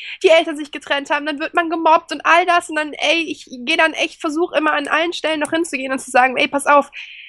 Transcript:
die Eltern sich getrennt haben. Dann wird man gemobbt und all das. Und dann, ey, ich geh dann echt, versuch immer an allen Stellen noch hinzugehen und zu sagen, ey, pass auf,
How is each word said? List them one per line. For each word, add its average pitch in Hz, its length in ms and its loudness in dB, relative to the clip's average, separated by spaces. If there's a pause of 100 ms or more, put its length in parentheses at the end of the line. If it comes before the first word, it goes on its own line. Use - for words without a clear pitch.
(220)
die 370 60 4
Eltern 320 280 4
sich 294 160 -10
getrennt 285 380 -4
haben. 294 160 -2
Dann 302 120 -4
wird 302 140 -6
man 339 160 0
gemobbt 330 440 2
und 294 120 -12
all 339 220 4
das. 349 240 0
Und 311 60 -6
dann, 302 180 -4
ey, 320 300 0
ich 311 260 -12
geh 254 260 -4
dann 320 160 2
echt, - 280 -6
versuch 330 320 -2
immer 302 200 0
an 294 160 -2
allen 339 240 0
Stellen 311 280 -4
noch 294 100 -4
hinzugehen 269 420 -4
und 269 60 -4
zu - 120 -12
sagen, 254 280 2
ey, 294 100 2
pass 277 180 -4
auf, 294 240 4 (380)